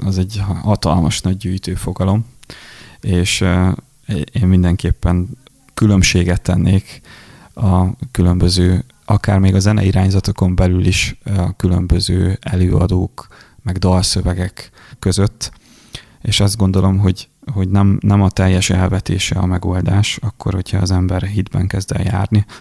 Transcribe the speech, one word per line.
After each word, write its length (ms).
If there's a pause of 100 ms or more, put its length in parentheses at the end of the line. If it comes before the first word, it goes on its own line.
az 120
egy 300
ha-, 60
hatalmas 680
nagy 160
gyűjtőfogalom, 880 (760)
és, 400
ö, 280 (600)
én 160
mindenképpen 840 (440)
különbséget 680
tennék 600 (520)
a 420 (160)
különböző, 720 (200)
akár 340
még 160
a 40
zenei 260
irányzatokon 720
belül 300
is, 340 (180)
a 180
különböző 840
előadók, 840 (340)
meg 160
dalszövegek 920 (280)
között, 520 (680)
és 180
azt 180
gondolom, 400
hogy, 320 (240)
hogy 160
nem, 320
nem 200
a 80
teljes 400
elvetése 680
a 60
megoldás, 760
akkor, 320
hogyha 240
az 140
ember 320
hitben 440
kezd 240
el 120
járni, 420 (160)